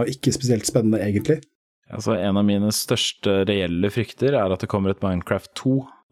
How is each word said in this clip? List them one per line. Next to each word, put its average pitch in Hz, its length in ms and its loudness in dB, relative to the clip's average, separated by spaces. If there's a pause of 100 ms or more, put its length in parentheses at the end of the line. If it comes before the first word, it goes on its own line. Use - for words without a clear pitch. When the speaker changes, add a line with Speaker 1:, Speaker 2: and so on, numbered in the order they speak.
Speaker 1:
og 120 80 -2
ikke - 240 -2
spesielt 120 320 0
spennende, 110 340 2
egentlig. 104 380 0 (500)
Speaker 2:
Altså, 110 260 -2
en 95 220 0
av 101 80 4
mine 101 260 2
største - 720 0
reelle 95 480 0
frykter 123 400 -2
er 107 220 0
at - 80 -6
det 107 80 -6
kommer 98 240 0
et - 80 -8
Minecraft 95 500 -2
to. 131 300 0 (280)